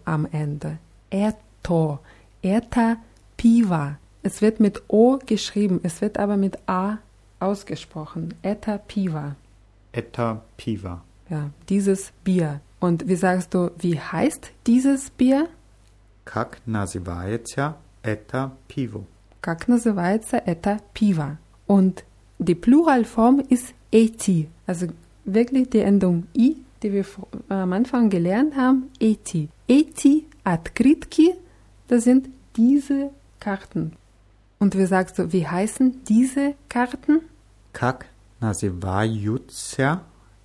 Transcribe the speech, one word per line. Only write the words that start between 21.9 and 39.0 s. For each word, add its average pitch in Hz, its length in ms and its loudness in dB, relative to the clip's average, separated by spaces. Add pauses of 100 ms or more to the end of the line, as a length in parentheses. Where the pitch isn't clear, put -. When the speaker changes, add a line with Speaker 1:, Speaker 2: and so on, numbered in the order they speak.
Speaker 1:
die 170 160 0
Pluralform 254 920 4
ist 247 240 0 (180)
эти. 208 600 2 (160)
Also 175 220 -4 (360)
wirklich 240 460 0
die 220 80 2
Endung 190 560 2
i, 269 220 4 (260)
die 208 100 -2
wir 196 120 0
vor-, - 240 -18 (200)
am 190 240 -2
Anfang 233 380 2
gelernt 196 440 0
haben, 262 360 0 (100)
эти. 196 480 -2 (180)
Эти 294 600 4 (180)
открытки, 269 880 2 (540)
das 233 160 2
sind 262 240 4 (300)
diese 277 500 2 (320)
Karten. 170 520 -6 (680)
Und 196 180 2
wie 190 80 4
sagst 185 340 -2
du, 170 140 -2
wie 175 140 0
heißen 220 580 -2
diese 262 520 0 (120)
Karten? 269 540 -2 (500)
Speaker 2:
Как - 320 -4 (340)
называются 107 1600 -4 (420)